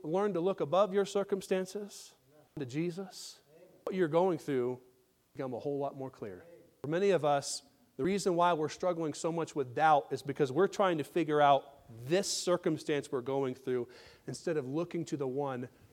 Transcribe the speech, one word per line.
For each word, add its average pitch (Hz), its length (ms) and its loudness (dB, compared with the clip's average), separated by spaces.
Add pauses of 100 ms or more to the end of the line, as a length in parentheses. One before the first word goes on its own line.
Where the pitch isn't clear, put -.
learn 190 320 0
to 170 60 -2
look 180 220 0
above 185 320 2
your 202 120 2
circumstances, 196 1080 -4 (440)
to 139 80 -6
Jesus, 170 760 -8 (440)
what - 120 -6
you're 180 120 2
going 170 300 2
through 127 420 -2 (560)
become 131 180 -8
a 110 60 -6
whole 143 180 -4
lot 139 200 -6
more 131 120 -10
clear." 95 360 -12 (360)
For 135 60 -8
many 180 220 2
of 156 160 4
us, 143 380 0 (340)
the 135 60 -2
reason 190 320 2
why 175 180 4
we're 151 160 0
struggling 165 440 -2
so - 160 -4
much 165 260 -4
with 127 200 -4
doubt 147 360 6
is 135 100 -4
because 135 320 0
we're 180 140 4
trying 185 320 2
to 151 40 -2
figure 151 380 2
out 143 240 6 (420)
this 190 220 2
circumstance 156 840 0
we're 135 80 -2
going 131 360 -2
through 123 340 -4 (360)
instead 151 300 -4
of 131 140 -4
looking 165 340 -4
to 151 140 -6
the 139 100 -4
one 127 400 -4 (260)